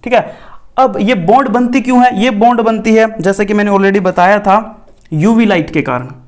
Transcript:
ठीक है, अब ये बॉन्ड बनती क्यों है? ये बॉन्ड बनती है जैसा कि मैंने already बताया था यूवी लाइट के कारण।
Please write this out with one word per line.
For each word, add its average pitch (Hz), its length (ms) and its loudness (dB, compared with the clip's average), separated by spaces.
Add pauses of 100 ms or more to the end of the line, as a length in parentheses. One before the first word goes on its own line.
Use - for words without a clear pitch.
ठीक - 100 -2
है, - 240 -2 (400)
अब 247 220 0
ये 220 160 0
बॉन्ड 214 340 0
बनती 247 320 0
क्यों 247 220 2
है? 220 200 0
ये 254 80 2
बॉन्ड 233 300 0
बनती 220 340 0
है 220 260 0
जैसा 196 220 0
कि 202 100 -2
मैंने 208 180 0
already 196 300 2
बताया 185 380 2
था 208 480 -2 (260)
यूवी 220 320 2
लाइट 180 260 -2
के 160 100 -2
कारण। 127 280 -6 (180)